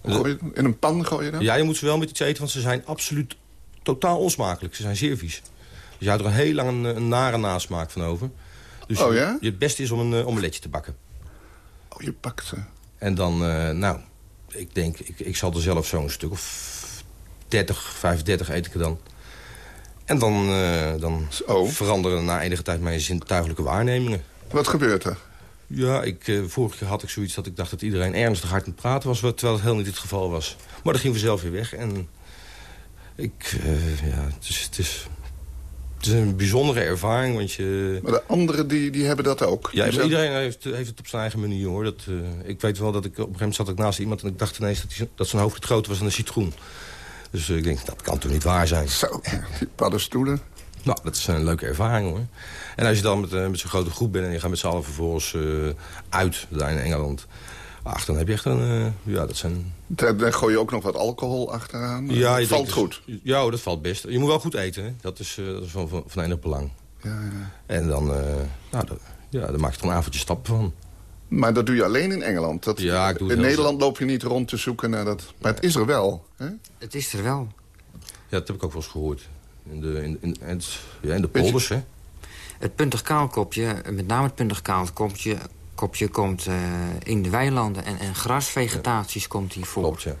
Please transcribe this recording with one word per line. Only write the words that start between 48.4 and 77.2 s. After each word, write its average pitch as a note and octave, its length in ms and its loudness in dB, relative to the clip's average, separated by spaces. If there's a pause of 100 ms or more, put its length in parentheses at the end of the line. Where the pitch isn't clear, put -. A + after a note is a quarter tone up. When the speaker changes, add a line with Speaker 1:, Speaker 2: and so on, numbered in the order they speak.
Speaker 1:
waar E2+ 240 6
zijn? D#2+ 220 2
Speaker 2:
Zo, - 320 0 (380)
die - 160 -2
paddenstoelen. B2+ 640 2 (420)
Speaker 1:
Nou, A2 200 2
dat D#2 140 -4
is - 100 -2
een D#2+ 180 4
leuke D#2+ 220 2
ervaring, G2+ 440 2
hoor. D#2+ 100 -2 (560)
En A#2 100 2
als A2 100 6
je G2+ 60 2
dan G#2 180 4
met, F2+ 120 -2
eh, F#2 140 0
met F#2+ 120 0
zo'n F2+ 120 -6
grote F2+ 200 2
groep G#2+ 220 0
bent F#2 140 0
en F2+ 60 -2
je E2+ 80 -2
gaat F2+ 100 -2
met F2 80 0
z'n - 80 -2
allen F2 180 0
vervolgens, D#2+ 500 -2
eh, E2 80 0 (640)
uit F#2 400 0
daar D2+ 220 -2
in D#2 80 0
Engeland. D2 480 -2 (560)
Ach, - 220 -4
dan D2+ 120 0
heb D#2+ 100 2
je G#2 60 2
echt G#2+ 120 -2
een, B2+ 160 2
eh, A2+ 540 0
ja, E2 120 0
dat - 100 -6
zijn F2 360 -4 (140)
Speaker 2:
Dan, A#2+ 300 2
dan A#2 180 4
gooi A2 180 4
je A2 80 6
ook A2 100 2
nog A2+ 120 -2
wat G2 140 0
alcohol B2 560 -2
achteraan. B2 560 -4
Speaker 1:
Ja, B2 280 6
je A#2+ 100 4
Speaker 2:
Valt C#3 220 4
Speaker 1:
drinkt G#2 260 2
dus - 100 -16
Speaker 2:
goed. G#2+ 180 -10
Speaker 1:
Ja, C3+ 180 2
hoor, B2 100 4
dat A2+ 100 -2
valt E2+ 220 -2
best. F2 260 -4
Je B2 100 0
moet C#3+ 100 4
wel D#3 120 6
goed E3 140 -4
eten, F#2+ 300 -2
hè. A2+ 60 -6 (100)
Dat F#2 180 -8
is, - 200 -8
eh, G2 80 -6
dat F#2+ 160 -6
is F2+ 80 -10
van, F2 180 -4
van, E2+ 180 -4
van - 160 -4
enig E2 180 0
belang. C#2+ 300 -2 (320)
Speaker 2:
Ja, G#2 80 -6
ja. G2+ 400 -6 (160)
Speaker 1:
En E2 220 0
dan, D2 260 2
eh, C#2+ 100 0 (460)
nou, - 160 -2
dan, - 120 -10 (300)
ja, B2+ 180 -4
dan D2 140 -2
maak D2+ 140 2
je - 40 -12
er - 60 -12
een F2 80 2
avondje D#2 280 0
stappen B2+ 360 0
van. G#2 160 2 (560)
Speaker 2:
Maar A#2 240 4
dat A2+ 140 4
doe B2+ 80 4
je A2+ 100 6
alleen C#3 280 4
in F#3+ 100 -2
Engeland. E2 420 0
Dat, G#2+ 160 0
Speaker 1:
Ja, F#2 280 4
ik F2+ 100 0
doe - 100 -2
het B2 80 4
Speaker 2:
in A#2 60 6
Speaker 1:
heel C3 80 6
Speaker 2:
Nederland D3 280 4
Speaker 1:
zelf. C#3 120 6
Speaker 2:
loop C3 80 -8
je C#3 60 0
niet C3 180 2
rond B2 260 0
te B2 80 -4
zoeken A#2 340 -2
naar G#2+ 140 0
dat. G2+ 340 -2
Maar A2 140 2
het A2+ 80 -2
Speaker 1:
Nee. F3+ 100 4
Speaker 2:
is D#3 60 4
er A2 100 6
wel, G2 400 4 (100)
hè? C3+ 120 -6 (300)
Speaker 3:
Het A2 160 -14
is C#3 180 -4
er G2+ 100 -2